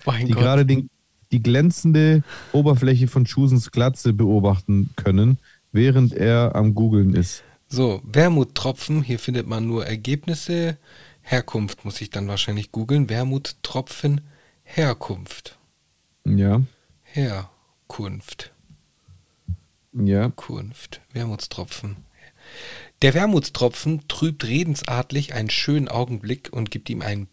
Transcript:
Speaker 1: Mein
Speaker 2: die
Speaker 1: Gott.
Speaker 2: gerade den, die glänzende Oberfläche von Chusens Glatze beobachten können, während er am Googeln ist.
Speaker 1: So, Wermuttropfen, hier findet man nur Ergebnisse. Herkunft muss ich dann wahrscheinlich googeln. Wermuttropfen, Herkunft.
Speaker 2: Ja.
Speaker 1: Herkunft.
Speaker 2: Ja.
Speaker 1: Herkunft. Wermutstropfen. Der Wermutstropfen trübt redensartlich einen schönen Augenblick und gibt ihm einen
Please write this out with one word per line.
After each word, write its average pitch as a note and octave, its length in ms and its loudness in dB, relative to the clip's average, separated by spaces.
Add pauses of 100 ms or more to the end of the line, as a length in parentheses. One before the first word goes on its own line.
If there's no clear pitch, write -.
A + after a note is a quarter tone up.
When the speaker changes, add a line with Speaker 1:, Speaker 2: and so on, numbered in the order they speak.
Speaker 1:
Mein B2 220 -2
Speaker 2:
die A#2+ 60 2
Speaker 1:
Gott. A#2 100 2
Speaker 2:
gerade C3+ 240 4
den, C3 240 0 (420)
die A#2+ 100 2
glänzende D#3 800 4 (300)
Oberfläche C3 560 4
von B2+ 160 4
Chusens B2+ 460 2
Glatze A#2+ 420 0
beobachten G2+ 840 2
können, G#2 420 4 (340)
während B2+ 400 4
er A#2 420 2
am G#2+ 200 2
Googeln G#2 400 4
ist. F2 280 -2 (260)
Speaker 1:
So, B2 360 -2
Wermuttropfen, D3 1000 0
hier B2 160 -4
findet B2 280 -4
man A2+ 200 -4
nur A2+ 200 -2
Ergebnisse. D3 880 -4 (460)
Herkunft A2+ 640 -4
muss G2+ 160 -10
ich G#2 100 -12
dann G2+ 180 -6
wahrscheinlich G#2 420 -4
googeln. B2 380 0
Wermuttropfen, C3 1120 -4 (420)
Herkunft. - 960 -6 (680)
Speaker 2:
Ja. G2+ 380 2 (400)
Speaker 1:
Herkunft. - 1500 -10 (1400)
Speaker 2:
Ja. G2+ 280 0
Speaker 1:
Herkunft. - 800 -10 (120)
Wermutstropfen. G#2+ 840 -10 (1080)
Der C3+ 120 4
Wermutstropfen D#3 920 0
trübt D#3 400 -4
redensartlich C#3 880 -4
einen A2 160 -4
schönen C#3+ 380 0
Augenblick A#2+ 640 -6
und A2+ 180 -6
gibt - 200 -12
ihm A#2 120 -6
einen G2+ 300 -6